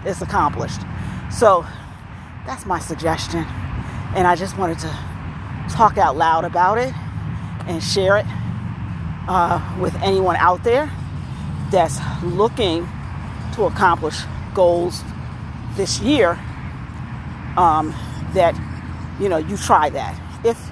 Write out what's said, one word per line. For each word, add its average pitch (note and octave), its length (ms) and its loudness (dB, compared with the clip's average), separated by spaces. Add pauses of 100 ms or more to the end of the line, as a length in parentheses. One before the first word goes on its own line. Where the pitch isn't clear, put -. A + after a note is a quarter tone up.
It's F#3+ 180 -4
accomplished. D3 600 0 (500)
So F#3+ 340 6 (800)
that's C3 200 -10
my F3+ 140 -2
suggestion. D#3+ 680 -2 (680)
And F#3 140 4
I F3 80 8
just F#3 220 -6
wanted E3+ 220 0
to D#3+ 140 -6 (760)
talk G#3+ 260 4
out D#3 200 4
loud E3 260 4
about F3+ 340 4
it B3+ 160 -2 (720)
and E3+ 160 -4
share G3 360 4
it, G#3+ 80 2 (1040)
uh, F3 500 2
with F3+ 220 -2
anyone F#3+ 340 4
out - 300 4
there C4 260 4 (800)
that's F3 260 4 (240)
looking F3 640 0 (680)
to G#3+ 100 0
accomplish E3 540 2 (360)
goals F3 480 4 (760)
this - 240 -2
year, A3 300 6 (1200)
um, D#3 400 4 (380)
that, E3+ 200 6 (640)
you G3 120 0
know, E3 80 2
you D#3+ 180 -2
try D#3+ 340 4
that C3 300 -6 (240)
if A3+ 160 2 (120)